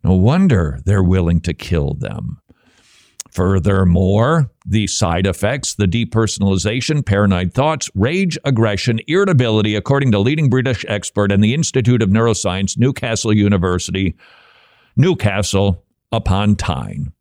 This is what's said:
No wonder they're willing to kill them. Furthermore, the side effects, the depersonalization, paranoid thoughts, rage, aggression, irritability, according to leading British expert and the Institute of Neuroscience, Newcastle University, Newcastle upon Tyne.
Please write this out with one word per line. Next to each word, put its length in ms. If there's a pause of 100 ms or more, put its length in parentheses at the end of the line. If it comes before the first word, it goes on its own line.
No 100
wonder 720
they're 180
willing 380
to 120
kill 400
them. 480 (880)
Furthermore, 1200 (160)
the 220
side 400
effects, 480
the 100
depersonalization, 1200
paranoid 480
thoughts, 400
rage, 500
aggression, 640
irritability, 680
according 380
to 60
leading 300
British 380
expert 440
and 120
the 100
Institute 480
of 80
Neuroscience, 680
Newcastle 560
University, 840 (840)
Newcastle 880 (260)
upon 440
Tyne. 640